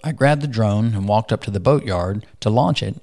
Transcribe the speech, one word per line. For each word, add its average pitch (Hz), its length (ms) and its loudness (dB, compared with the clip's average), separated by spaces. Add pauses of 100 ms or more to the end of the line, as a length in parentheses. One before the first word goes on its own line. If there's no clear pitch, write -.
I 160 80 -4
grabbed 143 300 2
the 147 60 -2
drone 110 480 0
and 98 120 -2
walked 107 240 2
up 110 120 -2
to 110 80 -8
the 98 80 -2
boatyard 98 680 0 (160)
to 107 80 0
launch 139 340 2
it 104 200 -6